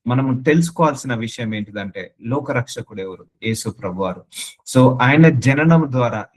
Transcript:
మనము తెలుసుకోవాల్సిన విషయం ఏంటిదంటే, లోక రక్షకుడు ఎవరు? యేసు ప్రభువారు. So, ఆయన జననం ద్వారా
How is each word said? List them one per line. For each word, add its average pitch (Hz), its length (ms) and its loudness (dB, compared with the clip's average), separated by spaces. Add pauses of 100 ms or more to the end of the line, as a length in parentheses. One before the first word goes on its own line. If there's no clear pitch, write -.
మనము 127 360 0
తెలుసుకోవాల్సిన 151 720 0
విషయం 113 400 -6
ఏంటిదంటే, 101 680 -10
లోక 135 280 -4
రక్షకుడు 120 500 -6
ఎవరు? 95 260 -12 (180)
యేసు 110 260 -4
ప్రభువారు. 92 540 -6 (440)
So, 127 340 4
ఆయన 151 260 6
జననం 151 640 2
ద్వారా 117 340 -2 (120)